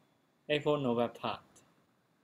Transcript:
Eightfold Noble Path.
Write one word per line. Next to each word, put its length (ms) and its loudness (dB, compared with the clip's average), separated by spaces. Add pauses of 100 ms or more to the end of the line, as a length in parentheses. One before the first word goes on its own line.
(480)
Eightfold 340 2
Noble 260 2
Path. 320 -6 (840)